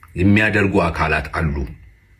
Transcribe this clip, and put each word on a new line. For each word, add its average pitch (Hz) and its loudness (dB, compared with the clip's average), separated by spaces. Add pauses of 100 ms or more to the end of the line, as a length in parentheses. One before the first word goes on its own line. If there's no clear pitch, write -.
(160)
የሚያደርጉ 101 2
አካላት 78 -2
አሉ። 78 -2 (640)